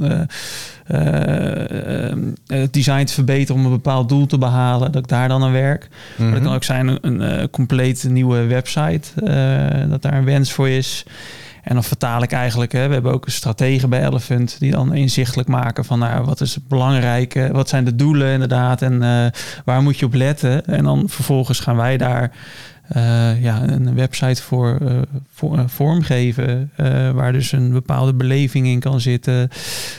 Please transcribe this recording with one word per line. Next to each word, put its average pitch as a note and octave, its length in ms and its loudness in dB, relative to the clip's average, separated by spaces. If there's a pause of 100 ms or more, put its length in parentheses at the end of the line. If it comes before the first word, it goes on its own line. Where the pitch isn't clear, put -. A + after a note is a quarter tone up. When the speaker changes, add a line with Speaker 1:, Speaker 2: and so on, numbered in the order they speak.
Speaker 1:
eh, D3+ 180 0 (680)
eh, - 1200 -2
eh, - 60 -4 (300)
het C3+ 260 -2
design C#3 320 2
te C#3+ 100 -4
verbeteren C3+ 460 0
om C3 60 2
een B2+ 60 2
bepaald B2+ 360 0
doel C#3+ 180 4
te C#3 120 0
behalen, B2 540 2
dat C#3 100 0
ik B2 60 -10
daar B2+ 200 2
dan C3 140 2
aan C3 100 2
werk. C3+ 360 0 (280)
Maar A2+ 140 0
dat A2 60 4
Speaker 2:
Mhm. A#2+ 100 2
Speaker 1:
kan C3 80 2
ook C3 100 -2
zijn C3 240 0
een, C3 120 0
een, A#2+ 220 -2
eh, - 280 -2
compleet B2+ 580 0
nieuwe B2+ 360 2
website, D3 640 -2 (160)
eh, C#3 680 0
dat C#3+ 120 -2
daar C#3 120 -2
een C3+ 100 2
wens C#3 280 2
voor C3+ 160 0
is. C3 360 -2 (580)
En - 120 -2
dan A#2+ 100 2
vertaal A#2+ 380 -2
ik B2 100 -2
eigenlijk, A#2+ 400 -2
hè, B2+ 140 0
we C#3 60 0
hebben B2+ 200 0
ook B2+ 140 -2
een B2+ 60 -6
stratege C3 560 0
bij B2+ 180 2
Elephant B2 520 -2
die C#3 120 0
dan C#3+ 240 2
inzichtelijk C3 540 0
maken B2 360 0
van, A#2+ 140 0
nou, A#2+ 260 0
wat C#3+ 160 -2
is C3+ 140 -2
het C3+ 140 -12
belangrijke, B2+ 840 0
wat C3+ 160 0
zijn C3 160 2
de B2 120 0
doelen C#3 360 2
inderdaad B2+ 500 0
en, B2+ 200 2
eh, A#2+ 240 2 (380)
waar C3 180 2
moet C#3+ 160 2
je C#3 80 0
op A#2+ 80 0
letten? C3+ 520 2
En D3 180 2
dan C#3 240 2
vervolgens C3 520 0
gaan B2 160 0
wij B2 200 2
daar, B2 340 0 (580)
eh, A#2 540 2
ja, A2+ 260 0
een C3 260 0
website B2+ 480 0
voor, B2 400 0
eh, B2+ 120 0 (380)
voor, D3+ 260 -2
eh, B2+ 80 2
vormgeven, C3 1120 0
eh, C3 340 0
waar B2+ 220 0
dus B2+ 200 0
een B2+ 200 2
bepaalde B2+ 420 0
beleving C3 520 2
in B2 140 2
kan C3 200 0
zitten, B2 480 0 (500)